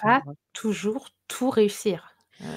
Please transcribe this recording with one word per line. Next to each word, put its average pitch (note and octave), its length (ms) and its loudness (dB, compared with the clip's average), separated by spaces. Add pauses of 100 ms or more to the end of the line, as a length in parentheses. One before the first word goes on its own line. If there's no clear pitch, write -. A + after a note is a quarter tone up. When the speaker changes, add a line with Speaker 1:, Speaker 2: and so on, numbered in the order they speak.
Speaker 1:
enfin, A#3 180 4
Speaker 2:
Pas G3 60 -6
Speaker 1:
bref. C#3+ 120 -12 (160)
Speaker 2:
toujours G#3+ 560 -4 (180)
tout B3 220 -2
réussir. G#3 680 0 (420)